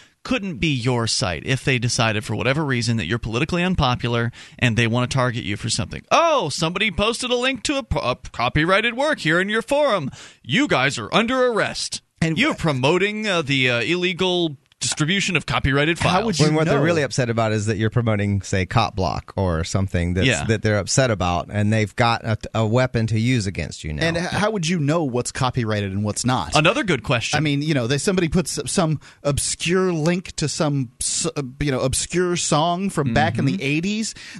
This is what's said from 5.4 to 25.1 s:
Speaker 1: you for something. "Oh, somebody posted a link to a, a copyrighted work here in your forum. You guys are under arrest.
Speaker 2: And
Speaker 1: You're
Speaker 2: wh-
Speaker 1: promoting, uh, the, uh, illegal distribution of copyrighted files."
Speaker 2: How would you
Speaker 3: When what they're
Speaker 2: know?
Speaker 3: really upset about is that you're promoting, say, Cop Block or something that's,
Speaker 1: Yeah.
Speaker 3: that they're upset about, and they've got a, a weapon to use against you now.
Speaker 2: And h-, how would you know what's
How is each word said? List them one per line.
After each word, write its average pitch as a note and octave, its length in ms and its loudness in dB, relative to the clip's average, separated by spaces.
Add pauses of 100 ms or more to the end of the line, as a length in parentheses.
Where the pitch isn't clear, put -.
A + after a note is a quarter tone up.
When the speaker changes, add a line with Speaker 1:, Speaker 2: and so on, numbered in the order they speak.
Speaker 1:
you G2+ 140 -4
for A2+ 100 -8
something. - 440 -6
"Oh, C#4+ 380 2
somebody F#3 420 -2
posted A3+ 400 -2
a B3 40 2
link B3+ 280 -2
to C#4 160 0
a, A#3+ 60 -8 (120)
a B2 180 -2 (160)
copyrighted F#3+ 640 2
work C#4 240 0
here D#3+ 220 2
in G3 80 -2
your A3 140 -2
forum. B3 480 2 (320)
You F3+ 240 0
guys C#3 320 2
are G#2 120 -8
under B3 360 2
arrest. - 540 -2 (220)
Speaker 2:
And D#3+ 140 0
Speaker 1:
You're C#4 160 2
Speaker 2:
wh- - 40 -6
Speaker 1:
promoting, F3 720 0
uh, F3 140 0
the, C3 300 2
uh, A#2 100 2
illegal F3 720 0 (240)
distribution F3+ 560 0
of C3+ 100 -2
copyrighted C#3+ 540 0
files." - 120 2
Speaker 2:
How G3 140 2
would F3+ 140 -2
you D#3 80 6
Speaker 3:
When D#3 80 2
what D#3 100 4
they're C#3+ 140 2
Speaker 2:
know? C#3 40 2
Speaker 3:
really D#3+ 200 2
upset B2+ 260 0
about A2+ 220 2
is G#2+ 160 0
that A2 100 0
you're A2 140 0
promoting, G2+ 500 0
say, F#2+ 240 0
Cop - 300 0
Block D#2 400 -2
or F2 280 0
something F2+ 520 0
that's, F#2 100 2
Speaker 1:
Yeah. F#2+ 200 2
Speaker 3:
that G#2 180 0
they're G#2+ 160 2
upset A#2+ 320 2
about, F2 400 0
and G#2 200 2
they've A2 240 0
got A#2 280 2
a, A2 140 -2 (180)
a A2 100 2
weapon A#2 420 2
to A2+ 120 0
use A#2 260 2
against E2+ 380 -6
you D#2 100 -6
now. D2+ 100 -2
Speaker 2:
And E3 140 0
h-, E3+ 60 -2
how F#3+ 260 0
would F#3+ 180 -2
you F3 120 0
know D#3 240 2
what's A#2+ 280 -2